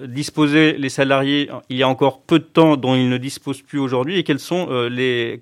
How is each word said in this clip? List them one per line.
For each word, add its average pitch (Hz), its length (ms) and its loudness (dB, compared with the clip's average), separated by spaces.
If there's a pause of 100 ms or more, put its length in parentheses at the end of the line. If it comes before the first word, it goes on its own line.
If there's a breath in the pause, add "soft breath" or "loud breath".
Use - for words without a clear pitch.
disposaient 147 720 2
les 135 120 -4
salariés 139 600 0 (200)
il 127 80 -6
y 131 60 2
a 131 40 4
encore 131 360 0
peu 165 160 4
de - 40 -12
temps, 160 320 4
dont 127 200 0
ils 127 140 2
ne 123 80 -2
disposent 135 440 -10
plus - 160 -10
aujourd'hui ? 135 400 -2
Et 165 60 -2
quels 143 160 -2
sont, 175 320 -4
euh, 120 180 -2
les, 120 520 -2